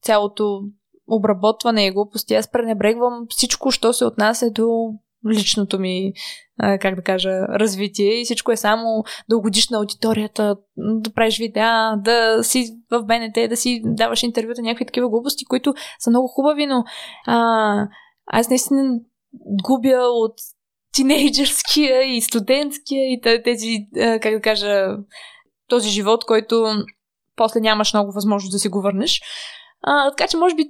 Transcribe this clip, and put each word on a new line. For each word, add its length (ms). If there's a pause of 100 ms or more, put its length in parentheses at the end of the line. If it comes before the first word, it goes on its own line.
цялото 600 (460)
обработване 760
и 60
глупости, 420
аз 180
пренебрегвам 800
всичко, 420
що 220
се 120
отнася 460
до 160 (600)
личното 520
ми, 340 (460)
а, 180
как 180
да 60
кажа, 280 (200)
развитие 640
и 120
всичко 260
е 60
само 460 (260)
да 80
угодиш 320
на 80
аудиторията, 800 (200)
да 360
правиш 240
видеа, 600
да 460
си 340 (140)
в 120
Б 160
Н 140
Т, 140
да 100
си 280
даваш 380
интервюта, 380
някакви 240
такива 240
глупости, 360
които 280 (260)
са 100
много 180
хубави, 380
но, 180 (440)
а, 600 (400)
аз 220
наистина 500 (640)
губя 360
от 340 (600)
тинейджърския 1200
и 60
студентския 920
и 80
те-, 220
тези, 440 (100)
а, 220
как 140
да 80
кажа, 460 (840)
този 200
живот, 360
който 400 (680)
после 240
нямаш 340
много 180
възможност 400
да 80
си 100
го 120
върнеш. 400 (640)
А, 280
така 160
че, 100
може 180
би 140